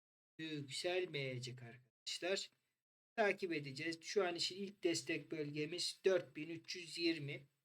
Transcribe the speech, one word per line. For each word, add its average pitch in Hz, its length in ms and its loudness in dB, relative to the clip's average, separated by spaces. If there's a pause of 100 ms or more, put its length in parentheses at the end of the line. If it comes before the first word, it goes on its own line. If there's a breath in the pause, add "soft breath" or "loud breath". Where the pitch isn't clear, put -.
(400)
yükselmeyecek 147 1200 -2
arkadaşlar. - 880 -4 (640)
Takip 196 380 4
edeceğiz. 147 500 -2
Şu 196 220 4
an 175 100 0
için 180 200 -2
ilk 196 280 -4
destek 156 480 2
bölgemiz 156 720 -2
dört 180 300 6
bin 156 140 -6
üç 165 260 -8
yüz 165 220 -10
yirmi. 160 500 0 (180)